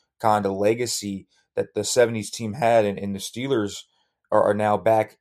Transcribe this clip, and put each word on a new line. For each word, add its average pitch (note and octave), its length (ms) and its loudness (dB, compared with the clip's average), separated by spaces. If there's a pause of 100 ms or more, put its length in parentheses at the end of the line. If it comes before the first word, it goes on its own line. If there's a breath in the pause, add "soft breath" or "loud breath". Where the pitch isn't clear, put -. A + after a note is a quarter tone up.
(180)
kind G#2 280 2
of G2 60 -2
legacy G#2 760 -2 (280)
that G2+ 200 -4
the G#2+ 100 -4
seventies A#2 460 0
team G#2+ 240 -8
had, A#2 300 4
and, G2+ 140 -2
and G2 160 -6
the F#2+ 60 -8
Steelers A#2 640 -4 (500)
are, G#2+ 100 4
are G#2 120 2
now G#2 220 0
back A2 440 0